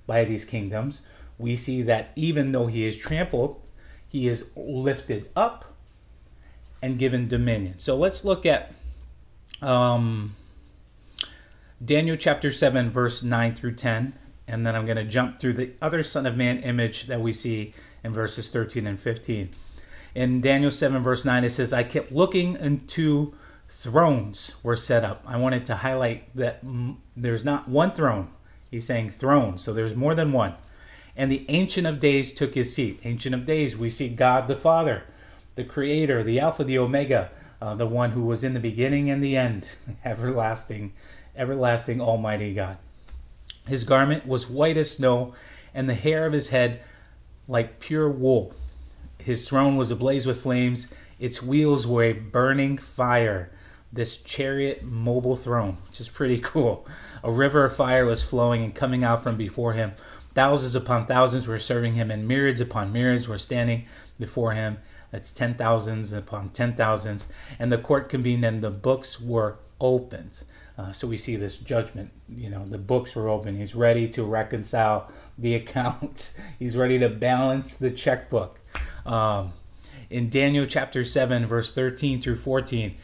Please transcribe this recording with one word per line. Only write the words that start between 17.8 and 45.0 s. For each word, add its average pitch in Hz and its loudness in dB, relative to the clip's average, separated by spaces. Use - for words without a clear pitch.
in 113 -6
verses 110 -4
thirteen 113 -2
and 101 -6
fifteen. 113 -4
In 127 2
Daniel 139 4
seven, 135 2
verse 127 0
nine, 123 4
it 120 2
says, 123 0
"I 123 4
kept - -4
looking, 180 2
and 143 -2
two 151 2
thrones 123 2
were 117 2
set 117 2
up." 101 -6
I 120 -6
wanted 123 0
to 113 -4
highlight 127 -2
that, 120 -4
mm, 123 -6
there's 117 -2
not 143 -2
one 156 4
throne. 107 0
He's 117 -8
saying 113 -2
throne, 127 2
so 110 -6
there's 110 -2
more 143 0
than 160 0
one. 107 2
"And 135 0
the 135 -2
Ancient 180 0
of 147 -2
Days 139 4
took - -2
his 123 0
seat." 107 -2
Ancient 120 -4
of 123 -6
Days, 151 0
we 113 -2
see 127 -4
God 123 4
the 135 0
Father, 160 4
the 123 -6
Creator, 143 0
the 113 2
Alpha, 151 2
the 131 0
Omega, 127 2
uh, 107 -4
the 113 0
one 120 2
who 120 0
was 117 0
in 131 -2
the 123 -2
beginning 131 2
and 139 2
the 135 2
end, 117 0
<laughs> - -12
everlasting, 113 -4
everlasting 123 0
Almighty 107 0
God. 95 -4
"His 131 -2
garment 135 4
was 120 -2
white 151 2
as 151 0
snow, 127 2